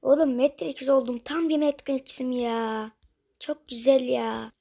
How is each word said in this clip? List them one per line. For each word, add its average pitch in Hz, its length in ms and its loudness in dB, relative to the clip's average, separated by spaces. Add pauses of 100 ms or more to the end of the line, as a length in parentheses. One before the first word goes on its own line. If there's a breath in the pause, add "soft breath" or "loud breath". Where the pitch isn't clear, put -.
Oğlum, 285 340 4
Matrix 269 520 -2
oldum. 247 300 2
Tam 320 300 -2
bir 302 100 2
Matrix'im 277 720 -2
ya. 226 600 -4 (480)
Çok - 280 -8
güzel 254 400 4
ya. 226 520 -2